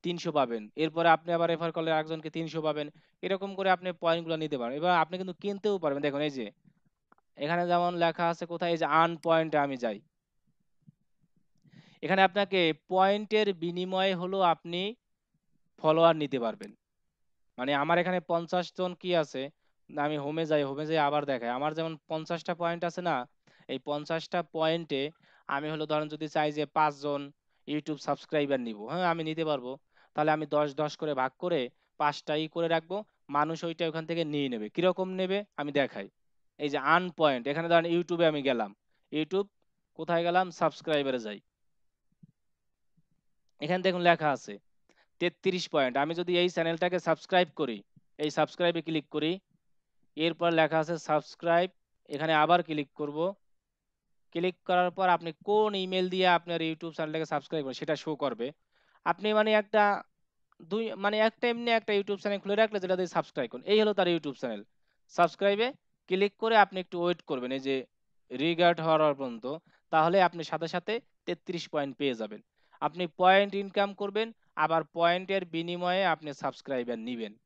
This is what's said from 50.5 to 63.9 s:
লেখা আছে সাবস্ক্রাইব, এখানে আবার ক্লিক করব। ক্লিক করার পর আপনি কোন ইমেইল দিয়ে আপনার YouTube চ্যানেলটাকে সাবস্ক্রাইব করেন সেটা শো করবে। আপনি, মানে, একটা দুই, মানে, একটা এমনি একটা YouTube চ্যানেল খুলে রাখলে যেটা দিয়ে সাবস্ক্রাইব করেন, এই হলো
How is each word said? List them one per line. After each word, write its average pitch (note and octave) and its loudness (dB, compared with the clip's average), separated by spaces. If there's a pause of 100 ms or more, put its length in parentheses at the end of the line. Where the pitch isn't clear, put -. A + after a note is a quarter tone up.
লেখা D#3+ 4
আছে D#3+ -4 (140)
সাবস্ক্রাইব, E3+ 2 (460)
এখানে D#3+ 0 (120)
আবার F3 6
ক্লিক D3+ -4 (100)
করব। D3 -6 (1120)
ক্লিক F3 -2 (120)
করার F3+ 4
পর F#3+ 2 (100)
আপনি E3 -4 (180)
কোন G#3+ 4 (140)
ইমেইল F#3 0
দিয়ে F#3 4 (120)
আপনার E3+ -4
YouTube D#3+ -8
চ্যানেলটাকে D#3 -4
সাবস্ক্রাইব D3+ -4
করেন C3 -8
সেটা D#3 -2 (100)
শো D#3 -6 (120)
করবে। A#2+ -4 (600)
আপনি, F3+ -2 (100)
মানে, G#3+ 4 (100)
একটা G#3 2 (880)
দুই, A3 -2 (200)
মানে, G#3 0 (120)
একটা - -2
এমনি A#3 -2
একটা G#3+ -2
YouTube G3+ -4
চ্যানেল G3+ -2
খুলে G3+ -2
রাখলে G#3+ 0
যেটা F#3 0
দিয়ে F3+ -4
সাবস্ক্রাইব D3 -4
করেন, B3 -12
এই G#3+ 6
হলো G#3+ 2